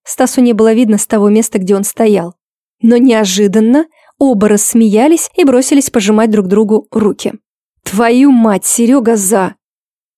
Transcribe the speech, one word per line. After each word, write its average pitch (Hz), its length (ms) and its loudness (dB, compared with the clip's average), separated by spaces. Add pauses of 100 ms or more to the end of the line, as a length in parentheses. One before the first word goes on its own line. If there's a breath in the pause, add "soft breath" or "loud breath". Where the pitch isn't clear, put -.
Стасу - 360 -4
не 240 120 2
было 220 200 2
видно 220 260 0
с - 80 -4
того 208 220 0
места, 220 300 0
где 190 180 -2
он 196 80 -4
стоял. 196 500 -2 (480)
Но 233 140 2
неожиданно 220 880 0 (320 soft breath)
оба 220 300 0
рассмеялись 226 880 0
и 359 80 0
бросились 269 460 0
пожимать 220 400 0
друг 208 160 -2
другу 214 440 0
руки. - 440 -4 (500)
"Твою 240 460 0
мать, 226 340 2
Серега, 233 520 0
за!" 196 380 -2 (640)